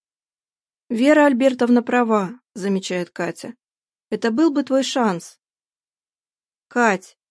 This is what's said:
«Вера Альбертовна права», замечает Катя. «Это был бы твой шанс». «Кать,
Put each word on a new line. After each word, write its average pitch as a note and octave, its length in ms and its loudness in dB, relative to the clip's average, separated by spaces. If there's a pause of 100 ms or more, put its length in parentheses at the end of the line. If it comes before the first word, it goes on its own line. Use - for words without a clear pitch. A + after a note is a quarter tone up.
(880)
«Вера C#4+ 380 4
Альбертовна B3 560 2
права», A3+ 580 -2 (140)
замечает F#3+ 560 -4
Катя. F3 440 -10 (560)
«Это A3 200 -2
был D#4 200 2
бы C#4+ 140 -2
твой C4 180 0
шанс». A3 560 -4 (1300)
«Кать, A3 500 -2 (120)